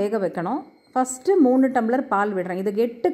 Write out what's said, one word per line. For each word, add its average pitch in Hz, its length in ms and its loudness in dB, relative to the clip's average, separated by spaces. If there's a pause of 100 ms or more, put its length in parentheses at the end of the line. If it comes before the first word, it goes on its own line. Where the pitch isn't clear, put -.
வேக 208 240 -2
வைக்கணும். 185 400 -4 (300)
ஃபஸ்ட்டு 254 520 0
மூணு 262 220 4 (100)
டம்ளர் 240 360 0
பால் 202 240 0
விடுறேன். 180 260 -4
இதுக்கு 208 240 0
எட்டு 285 260 -2